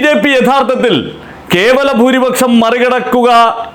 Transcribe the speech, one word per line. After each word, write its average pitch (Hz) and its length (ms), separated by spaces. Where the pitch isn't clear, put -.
ജെ 302 160
പി 294 160
യഥാർത്ഥത്തിൽ 240 580
കേവല 254 340
ഭൂരിപക്ഷം 254 500
മറികടക്കുക 247 640